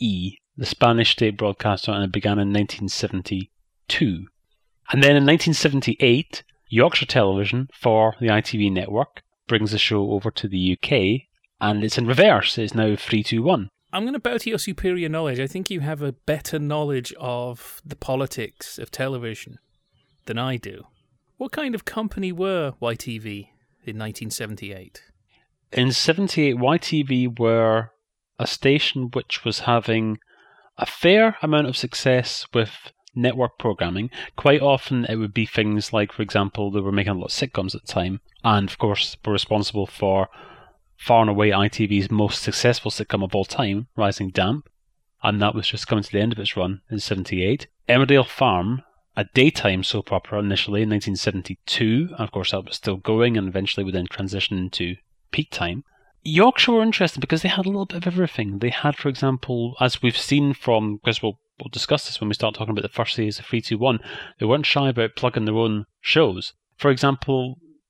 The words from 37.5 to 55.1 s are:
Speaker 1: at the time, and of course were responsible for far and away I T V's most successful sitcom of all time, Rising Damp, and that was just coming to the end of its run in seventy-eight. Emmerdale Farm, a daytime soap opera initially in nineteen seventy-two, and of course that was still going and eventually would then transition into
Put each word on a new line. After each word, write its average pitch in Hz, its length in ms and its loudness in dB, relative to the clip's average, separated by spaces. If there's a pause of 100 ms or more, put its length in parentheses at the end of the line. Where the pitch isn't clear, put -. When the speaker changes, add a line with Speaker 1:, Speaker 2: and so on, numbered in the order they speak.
Speaker 1:
at - 120 -14
the - 60 -12
time, 95 280 -2 (240)
and 104 240 2
of - 100 -12
course - 460 0
were 107 80 -2
responsible 101 540 -2
for 95 420 0 (680)
far 117 220 6
and 110 80 4
away 104 240 4
I 101 160 2
T - 160 -2
V's 98 260 2
most 107 320 0
successful - 480 0
sitcom 104 320 -4
of 95 120 -4
all 98 100 2
time, 107 420 -2 (100)
Rising 101 340 0
Damp, 104 360 0 (560)
and 104 200 2
that 104 120 2
was 107 140 -4
just - 180 -6
coming 107 160 0
to - 80 -10
the 101 100 2
end 113 120 2
of 110 60 -6
its 101 180 -4
run 95 240 -2 (100)
in 104 100 -4
seventy-eight. 95 640 -2 (200)
Emmerdale 131 400 6
Farm, 113 540 0 (340)
a 104 200 -2
daytime 104 480 4
soap - 280 -4
opera 101 280 -2
initially 101 420 0
in 110 80 2
nineteen 104 260 0
seventy-two, 110 1000 -2
and - 80 -10
of 107 120 -6
course 95 200 -4
that 95 120 -4
was - 120 -12
still 98 200 -4
going 113 400 2
and 98 100 0
eventually 98 380 -4
would 95 100 -6
then 90 120 -2
transition 98 500 -4
into 90 380 -4 (380)